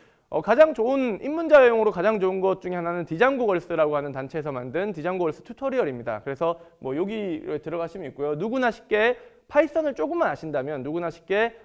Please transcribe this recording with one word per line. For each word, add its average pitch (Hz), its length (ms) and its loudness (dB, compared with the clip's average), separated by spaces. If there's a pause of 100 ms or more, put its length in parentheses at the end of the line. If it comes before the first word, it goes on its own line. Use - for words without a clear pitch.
(300)
어, 151 120 -2
가장 277 320 6
좋은, 247 480 0
입문자용으로 269 680 6
가장 190 280 0
좋은 185 220 0
것 185 200 0
중에 180 120 -6
하나는 170 320 -4
디장고 240 400 2
걸스라고 165 500 0
하는 143 160 -4
단체에서 139 400 -8
만든 135 400 -4
디장고 175 340 -4
걸스 151 180 -4
튜토리얼입니다. 143 800 -4
그래서 165 360 -4 (200)
뭐 131 160 -6
여기에 185 640 -6
들어가시면 165 520 -8
있고요. 147 240 -4
누구나 226 360 -2
쉽게 220 480 0 (300)
파이썬을 311 440 2
조금만 302 360 0
아신다면 143 520 -4
누구나 165 300 -4
쉽게 214 540 0